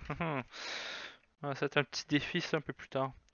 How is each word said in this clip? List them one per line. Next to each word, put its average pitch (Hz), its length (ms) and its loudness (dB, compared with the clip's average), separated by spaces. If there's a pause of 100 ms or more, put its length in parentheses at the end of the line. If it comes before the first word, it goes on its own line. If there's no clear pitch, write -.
(200)
hein. 151 280 0
<laughs> - 60 -18 (920)
Ah, 139 80 0
ça - 60 -4
va 139 60 4
être 139 100 -2
un 143 80 8
petit - 240 -4
défi, 147 320 4
ça, - 160 2
un 151 60 0
peu - 100 -6
plus - 160 -16
tard. 135 240 0 (220)